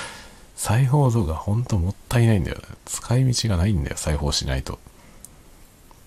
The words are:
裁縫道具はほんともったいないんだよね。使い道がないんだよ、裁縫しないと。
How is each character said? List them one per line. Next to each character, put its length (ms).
裁 300
縫 240
道 140
具 80
は 60
ほ 180
ん 100
と 140
も 100
っ 60
た 120
い 80
な 80
い 40
ん 40
だ 80
よ 60
ね。 60
使 320
い 160
道 160
が 80
な 80
い 80
ん 100
だ 60
よ、 80
裁 180
縫 160
し 140
な 100
い 60
と。 160